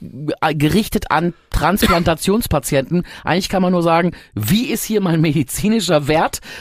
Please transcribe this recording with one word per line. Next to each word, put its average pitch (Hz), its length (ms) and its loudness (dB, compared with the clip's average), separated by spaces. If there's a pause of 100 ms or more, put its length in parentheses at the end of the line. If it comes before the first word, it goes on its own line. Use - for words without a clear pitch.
(400)
äh, 156 140 0
gerichtet 160 560 0
an 165 240 0 (160)
Transplantationspatienten. 170 1500 0 (220)
Eigentlich 180 240 -2
kann 190 140 0
man 180 100 2
nur 175 100 2
sagen, 170 300 2 (240)
"Wie 175 300 0
ist 226 180 -4
hier 214 160 0
mein 165 200 2
medizinischer 165 840 0
Wert? 165 360 0 (180)